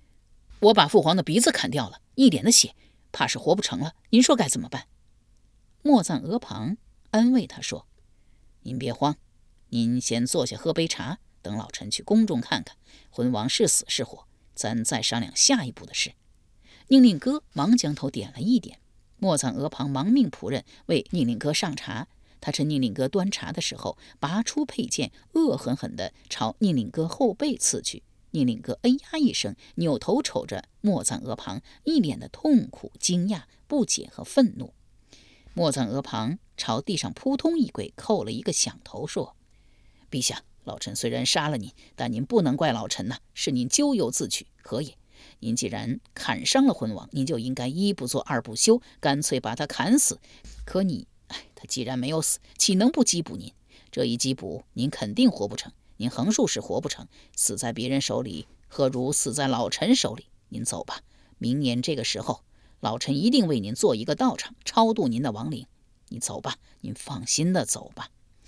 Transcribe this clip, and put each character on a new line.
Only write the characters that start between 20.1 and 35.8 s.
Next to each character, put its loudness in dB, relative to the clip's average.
仆 -8
人 -4
为 0
宁 0
令 -2
哥 -2
上 -2
茶。 -10
他 -6
趁 0
宁 0
令 0
哥 -2
端 0
茶 -8
的 -6
时 -6
候， -8
拔 -2
出 -2
佩 -6
剑， -4
恶 2
狠 -2
狠 -8
地 -8
朝 -4
宁 2
令 -2
哥 -2
后 0
背 -2
刺 0
去。 -8
宁 2
令 -2
哥 -6
哎 4
呀 -2
一 4
声， -4
扭 0
头 0
瞅 -4
着 -10
莫 0
赞 -2
额 -6
旁， -10
一 2
脸 0
的 -14
痛 2
苦、 -16
惊 2
讶、 -4
不 2
解 -4
和 -14
愤 2
怒。 -12
莫 0
赞 -2